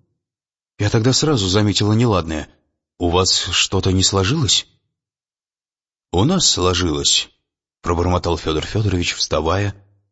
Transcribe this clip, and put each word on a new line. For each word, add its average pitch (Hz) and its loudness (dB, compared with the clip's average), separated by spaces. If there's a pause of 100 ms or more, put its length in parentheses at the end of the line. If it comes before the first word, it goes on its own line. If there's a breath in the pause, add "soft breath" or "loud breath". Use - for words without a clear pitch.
(800)
Я 104 -2
тогда 117 2
сразу 131 0
заметила 104 2
неладное. 87 0 (500)
У 90 -2
вас 92 2
что-то - -2
не 92 2
сложилось?" 98 0 (1500)
"У 90 2
нас 180 2
сложилось", 87 0 (520)
пробормотал 87 0
Федор 78 -4
Федорович, 92 -2
вставая 90 -2 (380)